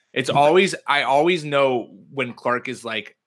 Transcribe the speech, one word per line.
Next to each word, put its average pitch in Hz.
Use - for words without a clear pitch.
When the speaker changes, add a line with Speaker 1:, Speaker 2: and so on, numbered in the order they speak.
Speaker 1:
It's 127
Speaker 2:
Mm-hmm. 135
Speaker 1:
always, 170
I 143
always 147
know 135
when 127
Clark 123
is, 117
like, 110